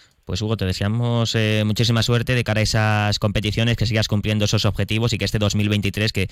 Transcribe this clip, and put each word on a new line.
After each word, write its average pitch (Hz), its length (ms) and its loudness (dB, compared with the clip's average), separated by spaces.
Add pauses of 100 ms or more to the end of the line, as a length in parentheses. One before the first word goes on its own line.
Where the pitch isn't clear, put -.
(240)
Pues 92 160 -6
Hugo, 107 160 -2
te 101 80 -4
deseamos, 113 720 -2
eh, 107 320 2
muchísima 113 360 0
suerte 120 320 0
de 120 100 0
cara 107 160 0
a - 20 4
esas 107 560 2
competiciones, 110 580 0
que - 80 0
sigas 110 240 0
cumpliendo 104 380 0
esos 104 180 0
objetivos 110 480 0
y 101 60 -2
que 98 80 -2
este 110 120 -2
dos 104 160 2
mil 104 140 2
veintitrés, 104 460 0
que 95 180 -2